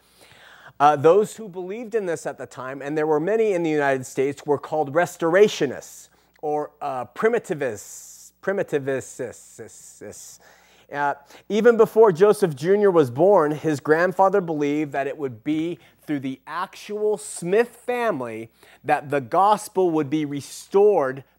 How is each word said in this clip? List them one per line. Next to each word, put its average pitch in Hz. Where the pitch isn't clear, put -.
Uh, 147
those 165
who 220
believed 196
in 208
this 160
at 143
the 131
time, 131
and 143
there 151
were 156
many 214
in 175
the 165
United 139
States, 135
were 147
called 147
restorationists 165
or, 147
uh, 131
primitivists. -
Primitivists. -
Uh, 143
even 220
before 214
Joseph 190
Junior 196
was 156
born, 156
his 151
grandfather 185
believed 151
that 139
it 135
would 127
be 160
through 147
the 131
actual 208
Smith 202
family 131
that 143
the 143
gospel 185
would 156
be 156
restored 143